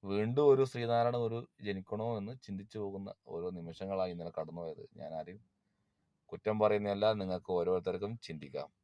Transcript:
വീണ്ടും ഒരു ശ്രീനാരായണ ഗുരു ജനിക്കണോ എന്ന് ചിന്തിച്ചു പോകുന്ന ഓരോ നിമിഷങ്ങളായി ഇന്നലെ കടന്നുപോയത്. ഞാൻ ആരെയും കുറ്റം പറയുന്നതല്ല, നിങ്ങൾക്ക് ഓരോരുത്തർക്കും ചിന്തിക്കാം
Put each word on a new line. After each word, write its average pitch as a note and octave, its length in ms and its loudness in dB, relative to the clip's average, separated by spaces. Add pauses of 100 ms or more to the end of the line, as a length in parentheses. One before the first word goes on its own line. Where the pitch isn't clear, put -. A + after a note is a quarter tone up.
വീണ്ടും A2 440 4
ഒരു C3+ 160 10
ശ്രീനാരായണ A#2 520 2
ഗുരു A#2 320 -2 (120)
ജനിക്കണോ G#2 580 -4
എന്ന് G2+ 140 -6 (100)
ചിന്തിച്ചു G2+ 360 -10
പോകുന്ന G2 360 -6 (120)
ഓരോ E2+ 240 -6
നിമിഷങ്ങളായി F#2 640 -4
ഇന്നലെ E2+ 280 -8
കടന്നുപോയത്. E2 560 -8
ഞാൻ D#2 180 -10
ആരെയും F2 280 -10 (920)
കുറ്റം G#2+ 260 -2
പറയുന്നതല്ല, G#2 540 4
നിങ്ങൾക്ക് F#2 400 -2
ഓരോരുത്തർക്കും F2+ 680 0
ചിന്തിക്കാം D2 500 -8 (140)